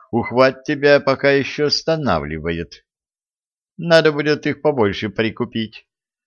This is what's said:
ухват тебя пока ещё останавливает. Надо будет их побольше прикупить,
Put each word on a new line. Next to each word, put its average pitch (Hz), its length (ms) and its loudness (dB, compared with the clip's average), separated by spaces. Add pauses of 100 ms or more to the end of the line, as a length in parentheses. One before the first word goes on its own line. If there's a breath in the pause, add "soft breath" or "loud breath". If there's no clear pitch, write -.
(120 loud breath)
ухват 123 540 0
тебя 143 340 4
пока 139 320 0
ещё 139 360 0
останавливает. 85 1200 -4 (920)
Надо 160 340 4
будет 147 360 -2
их 143 140 -4
побольше 110 480 0
прикупить, 110 800 -6 (400)